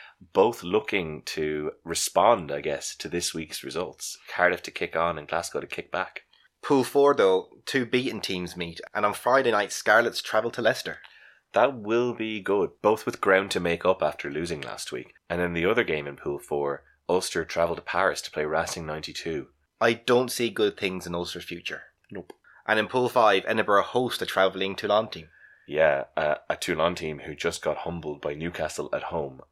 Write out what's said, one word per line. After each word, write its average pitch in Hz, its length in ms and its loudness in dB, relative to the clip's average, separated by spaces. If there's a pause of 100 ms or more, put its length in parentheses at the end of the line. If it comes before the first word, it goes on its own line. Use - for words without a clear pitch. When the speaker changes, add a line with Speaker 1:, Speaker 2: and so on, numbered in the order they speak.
(200)
Speaker 1:
both 98 440 2
looking 87 600 -2
to 76 480 -4 (120)
respond, 87 680 2
I 71 100 -4
guess, 73 360 -6
to - 120 -10
this 85 240 -4
week's 80 300 -10
results. - 540 -8 (160)
Cardiff 87 300 2
to - 80 -12
kick - 240 -6
on 82 220 0
and 73 100 -10
Glasgow 85 320 -4
to 90 80 -8
kick - 240 -12
back. - 320 -6 (400)
Speaker 2:
Pool 135 200 4
four, 143 300 6
though, 95 360 4 (160)
two 127 200 0
beaten 113 360 -2
teams 90 360 -6
meet, 85 240 -8 (120)
and 104 120 0
on 104 80 2
Friday 123 380 2
night, 104 200 2
Scarlets 113 500 4
travel 110 300 0
to 120 100 -6
Leicester. 110 360 0 (560)
Speaker 1:
That 127 220 4
will 117 380 0
be 110 280 -6
good, 95 300 2 (100)
both 107 240 4
with - 160 -6
ground 95 300 4
to - 80 -2
make 85 260 0
up 92 160 4
after 76 300 -2
losing 78 300 -4
last - 300 -10
week. 62 220 -10 (160)
And 87 120 -2
in 87 120 0
the 85 120 0
other 113 180 4
game 76 240 -4
in 71 80 -10
Pool 71 240 -6
four, 71 440 -4 (240)
Ulster 90 380 -2
travel 85 300 0
to 78 60 -10
Paris 87 420 0
to - 80 -14
play 78 140 -2
Racing 80 400 -2
ninety-two. 78 640 -8 (320)
Speaker 2:
I 117 140 4
don't 123 380 2
see 120 180 -2
good 101 260 0
things 92 300 -4
in 87 80 -8
Ulster's 85 320 -6
future. - 380 -10 (280)
Speaker 1:
Nope. 95 220 -14 (340)
Speaker 2:
And 110 120 4
in 104 80 2
Pool 123 220 2
five, 107 360 4
Edinburgh 104 380 4
host 123 380 -2
a 95 40 -4
travelling 95 500 2
Toulon - 340 2
team. 80 180 -14 (400)
Speaker 1:
Yeah, 73 380 4 (120)
uh, 76 180 2 (140)
a 78 60 -2
Toulon 85 400 0
team 78 240 -6
who 73 160 -12
just 82 260 -4
got 76 160 -2
humbled 78 440 -8
by 76 120 -4
Newcastle 78 580 -6
at 73 120 -4
home. 69 380 -6 (100)